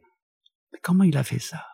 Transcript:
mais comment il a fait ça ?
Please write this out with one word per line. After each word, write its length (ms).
mais 100
comment 220
il 140
a 60
fait 160
ça ? 340